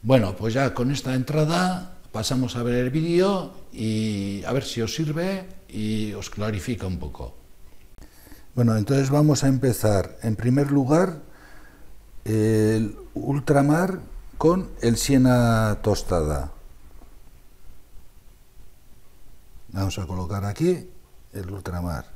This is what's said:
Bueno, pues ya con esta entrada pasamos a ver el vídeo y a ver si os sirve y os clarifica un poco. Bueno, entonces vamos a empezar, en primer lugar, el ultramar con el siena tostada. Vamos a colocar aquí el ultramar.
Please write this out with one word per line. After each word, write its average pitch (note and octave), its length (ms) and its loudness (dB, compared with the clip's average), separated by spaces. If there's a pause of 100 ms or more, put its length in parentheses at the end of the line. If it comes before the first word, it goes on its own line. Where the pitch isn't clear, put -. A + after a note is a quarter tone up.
Bueno, A2 360 4
pues A2 180 -4
ya C3+ 180 0
con B2 180 -2
esta C3 240 -4
entrada D#3+ 840 0 (140)
pasamos B2+ 440 -2
a B2 60 -4
ver A#2+ 140 0
el B2 120 0
vídeo E3+ 640 2 (200)
y G#2+ 720 -2
a A2 100 -4
ver C3+ 100 -2
si - 160 -6
os A2 140 -2
sirve F3 520 -4 (220)
y G#2+ 460 -4
os G2 160 -10
clarifica G#2 560 -4
un F#2 120 -4
poco. - 360 -10 (1160)
Bueno, A#2 240 4
entonces C3 340 2
vamos D3 340 4
a C#3 40 6
empezar, A#2+ 720 2
en A2+ 120 0
primer C3 380 2
lugar, D3+ 500 2 (1040)
el A2 760 2 (160)
ultramar D3 880 2 (380)
con F3 340 2 (100)
el A#2 140 4
siena A#2+ 880 4
tostada. D2+ 680 0 (3250)
Vamos G2 320 -2
a F2+ 60 -6
colocar F#2 380 -6
aquí D#3 460 -2 (420)
el F#2+ 180 -10
ultramar. F2 640 -6